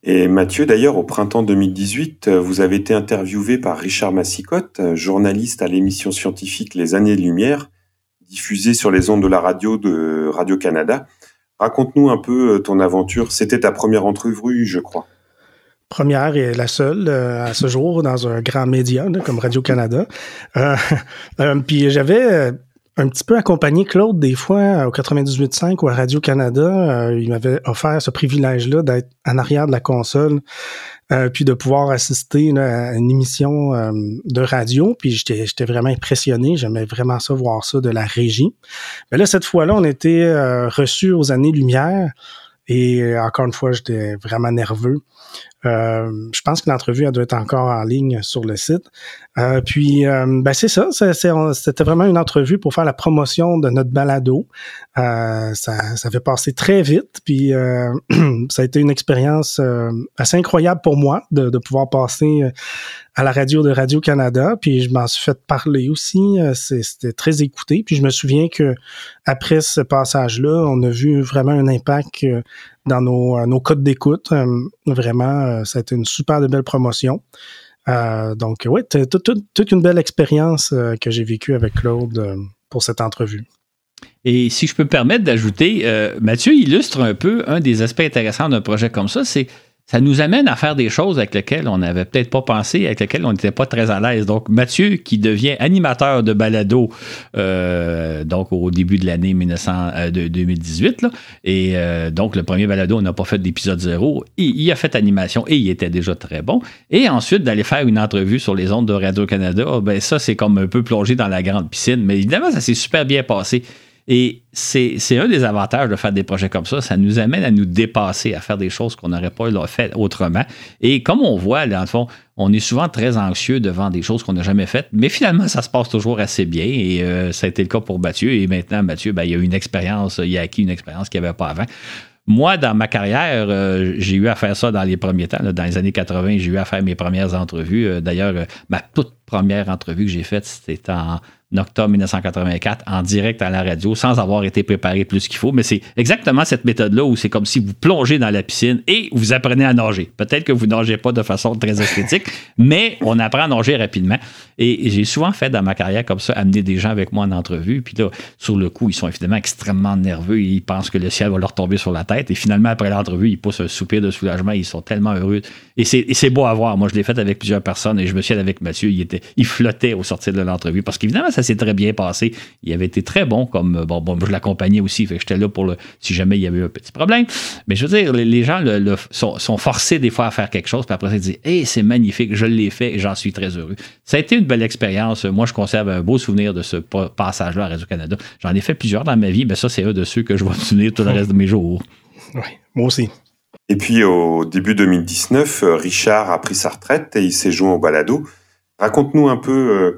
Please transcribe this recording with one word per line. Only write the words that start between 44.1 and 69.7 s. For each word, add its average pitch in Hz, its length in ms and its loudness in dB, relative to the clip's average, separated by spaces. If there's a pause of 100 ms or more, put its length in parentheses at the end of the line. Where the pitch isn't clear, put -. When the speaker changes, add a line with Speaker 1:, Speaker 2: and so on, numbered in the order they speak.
Speaker 2:
vraiment 117 340 -4
nerveux. 117 460 0 (680)
Euh, 113 460 0 (220)
je - 80 -6
pense 151 200 -2
que - 80 -2
l'entrevue, 131 360 0
elle 139 60 0
doit 123 120 0
être 120 100 -2
encore 127 340 -2
en 117 160 -2
ligne 123 380 0
sur 117 220 -6
le 110 120 -4
site. 165 280 -2 (540)
Euh, 127 280 2
puis, 143 400 2
euh, 135 200 2 (160)
ben, 135 120 2
c'est 226 140 0
ça, 214 240 2
c'est, 190 220 2
c'est, 175 180 2
on, 156 220 2
c'était - 300 -2
vraiment 165 220 4
une 180 120 4
entrevue 156 420 2
pour 147 140 -2
faire 165 120 0
la 143 80 0
promotion 165 640 2
de 143 120 2
notre 127 200 2
balado. 135 580 0 (500)
Euh, 113 580 -2
ça, 107 400 -6
ça 117 160 -6
fait 123 80 0
passer 131 340 -2
très 196 300 2
vite, 151 420 0
puis, 135 280 2
euh, 127 380 0 (180)
<clears throat> 135 400 4
ça - 120 -2
a 131 40 4
été 131 140 0
une 147 100 4
expérience, 143 680 0
euh, 120 320 0 (260)
assez 135 200 2
incroyable 175 460 2
pour 151 120 4
moi 143 360 2
de, 139 180 2
de 123 80 0
pouvoir 131 320 0
passer, 147 540 2
euh, 127 80 0 (640)
à 135 80 0
la 135 80 2
radio 139 320 2
de 143 80 4
Radio-Canada, 135 880 2
puis 131 220 2
je 123 80 -2
m'en 123 160 0
suis - 160 -6
fait 139 240 0
parler 139 420 0
aussi. 190 500 0
Euh, 147 140 2
c'est, 123 300 -4
c'était - 300 -8
très 151 280 0
écouté. 147 420 -2
Puis 165 120 0
je 139 80 2
me 135 80 2
souviens 147 360 2
que 139 280 0 (500)
après 139 360 2
ce 151 200 0